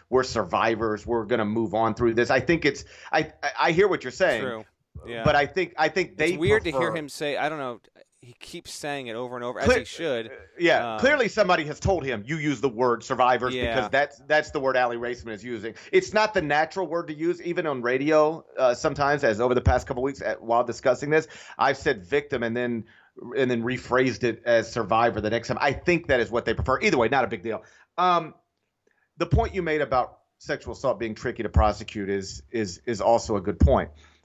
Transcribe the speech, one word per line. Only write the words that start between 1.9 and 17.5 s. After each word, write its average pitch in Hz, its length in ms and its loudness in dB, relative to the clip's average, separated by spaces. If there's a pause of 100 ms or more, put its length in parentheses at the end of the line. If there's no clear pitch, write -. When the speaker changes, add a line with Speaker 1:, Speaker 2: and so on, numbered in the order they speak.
Speaker 1:
through 117 200 0
this. 117 160 2
I 143 100 4
think 165 260 0
it's, 143 180 -2 (260)
I, 160 220 0 (100)
I, 143 80 -4 (100)
I 165 120 2
hear 190 160 4
what 175 160 -2
you're - 60 -8
saying, 147 320 0
Speaker 2:
True. 117 220 -8 (420)
Yeah. 117 180 -8
Speaker 1:
but 147 120 4
I 143 100 2
think, 170 320 -6
I 156 100 2
think 170 300 -4
they 160 140 0
Speaker 2:
It's 180 60 -4
weird 208 260 2
to 170 60 -2
hear 135 100 -2
Speaker 1:
prefer 170 160 -2
Speaker 2:
him 147 120 -8
say, 143 300 -6
I 135 100 0
don't 156 100 -6
know, 123 220 -8 (400)
he 120 200 -20
keeps - 320 -16
saying 143 340 -8
it 113 80 -8
over 123 220 -8
and 120 80 -8
over, 120 160 -4
as 131 60 2
Speaker 1:
Cle-, - 120 6
Speaker 2:
he 113 60 -6
should. 127 420 -6
Speaker 1:
uh, 113 40 -14 (280)
yeah, 127 360 4
Speaker 2:
Um, 110 60 -4
Speaker 1:
clearly 262 280 4
somebody 180 380 2
has 147 120 -8
told 185 260 0
him, 117 220 -4
"You 160 120 -4
use 147 220 -2
the 135 80 2
word 117 360 2
survivors," 123 500 2
Speaker 2:
Yeah. 120 180 -2
Speaker 1:
because 110 180 0
that's, 143 360 0
that's 151 240 2
the - 80 -4
word 131 180 2
Aly 120 200 2
Raisman 120 340 -8
is 104 140 -10
using. 113 300 -8 (180)
It's - 200 2
not 214 220 2
the 190 80 2
natural 156 460 0
word 165 180 -4
to 151 80 -10
use. 165 280 -2
Even 170 260 -4